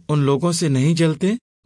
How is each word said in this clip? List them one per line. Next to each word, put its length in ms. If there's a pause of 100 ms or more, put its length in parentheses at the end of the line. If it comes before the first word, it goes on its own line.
उन 160
लोगों 260
से 180
नहीं 260
जलते, 420 (280)